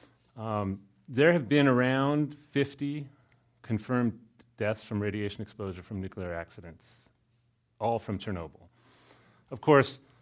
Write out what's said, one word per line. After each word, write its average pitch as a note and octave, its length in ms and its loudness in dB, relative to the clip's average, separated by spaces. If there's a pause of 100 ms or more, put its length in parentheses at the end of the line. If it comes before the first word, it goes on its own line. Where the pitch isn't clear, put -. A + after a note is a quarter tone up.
(380)
Um, G#2 420 -4 (300)
there D3 240 6
have D3 160 -2
been C#3+ 180 6
around C3+ 680 2 (160)
fifty C#3+ 560 -4 (560)
confirmed A#2+ 540 -2 (400)
deaths G#2+ 260 -2
from G#2+ 160 -4
radiation G#2 420 -4
exposure F#2+ 400 -10
from F#2+ 200 -10
nuclear F#2 320 -8
accidents, E2+ 760 -16 (720)
all A2+ 200 0
from G2 200 -6
Chernobyl. F2 500 -10 (840)
Of B2 100 -12
course, C#3 380 6 (220)